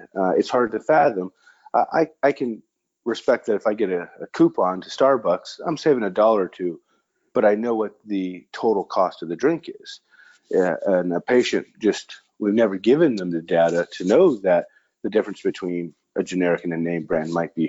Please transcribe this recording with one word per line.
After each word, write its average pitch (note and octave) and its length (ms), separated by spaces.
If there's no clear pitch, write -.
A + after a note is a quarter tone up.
Uh, F#2+ 140
it's F#2+ 180
hard B2 240
to A2 80
fathom. B2 520
I, A2+ 180
I, D#3+ 160
I C#3+ 100
can A#2 300
respect A#2 420
that G#2+ 100
if G2 100
I A2 80
get G#2+ 160
a, F2 180
a F#2+ 60
coupon F#2+ 540
to - 60
Starbucks, A#2 800
I'm E3 100
saving C3 280
a G2 60
dollar G#2 340
or E2+ 40
two, F2 320
but A#2+ 100
I G#2+ 120
know A#2 180
what G#2+ 220
the F#2 460
total G#2 320
cost - 380
of E2 60
the E2+ 80
drink D#3 320
is. - 320
Uh, F2+ 200
and F2+ 260
a E2+ 80
patient A#2 460
just, - 380
we've G#2 160
never A2 240
given C3 380
them F2+ 140
the E2+ 120
data E2+ 500
to - 120
know C3+ 340
that G2 280
the G#2+ 80
difference G2+ 320
between F2 520
a G2 40
generic F2+ 420
and F2 80
a E2 60
name E2+ 260
brand D#2+ 260
might E2 240
be D#2+ 140